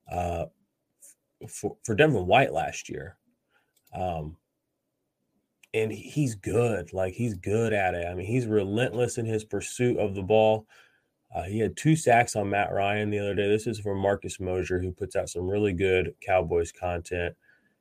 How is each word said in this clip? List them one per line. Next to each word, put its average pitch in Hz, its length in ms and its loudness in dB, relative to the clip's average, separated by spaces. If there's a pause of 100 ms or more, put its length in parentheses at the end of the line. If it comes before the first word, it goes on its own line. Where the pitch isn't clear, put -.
(120)
uh, 87 340 -4 (1040)
for, - 360 -8
for 113 100 -2
Devin 110 320 4
White 107 280 4
last 73 360 -4
year. 69 280 -12 (760)
Um, 82 440 -4 (1400)
and 110 180 0
he, - 180 -12
he's 139 240 0
good. 107 580 0
Like, 92 220 -2
he's 117 220 -4
good 107 360 0
at 95 220 2
it. 85 140 -4
I 90 80 -6
mean, 92 100 -6
he's 120 220 0
relentless 107 720 0
in 113 60 -2
his 110 180 -2
pursuit 110 540 -2
of 101 180 -2
the 98 80 -4
ball. 110 420 4 (680)
Uh, 85 100 -6
he 101 160 -4
had 98 180 0
two 156 180 4
sacks 120 400 4
on 101 140 -2
Matt 98 240 0
Ryan 104 380 0
the 104 80 -2
other 101 160 -2
day. 101 120 2
This 107 200 2
is 107 120 -4
from 101 200 -4
Marcus 98 400 0
Mosher, 92 400 -2
who 90 120 -2
puts - 240 -8
out 90 140 -2
some 90 180 -4
really 101 260 2
good 92 460 2
Cowboys 87 520 0
content. 87 640 -4 (460)